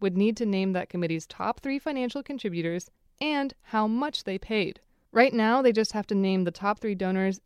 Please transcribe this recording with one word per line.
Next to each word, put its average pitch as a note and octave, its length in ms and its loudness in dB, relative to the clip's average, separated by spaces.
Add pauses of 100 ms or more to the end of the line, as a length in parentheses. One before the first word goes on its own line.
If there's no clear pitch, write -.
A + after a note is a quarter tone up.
would F#3+ 160 0
need G#3+ 220 4
to A#3+ 60 -2
name F#3+ 280 0
that F3+ 160 -4
committee's E3 400 -4
top G3+ 320 -4
three C#4 180 -4
financial C4+ 460 -4
contributors F3 680 -6 (300)
and C#4+ 420 -2
how G#3+ 240 0
much B3+ 380 -2
they F#3+ 120 -4
paid. G#3 440 -4 (320)
Right B3 200 8
now, A#3 300 2
they B3 80 6
just A3 220 0
have G#3 160 -4
to G#3+ 80 0
name F#3+ 260 4
the F3 80 0
top G3+ 300 -2
three G#3 160 -4
donors, F#3+ 500 0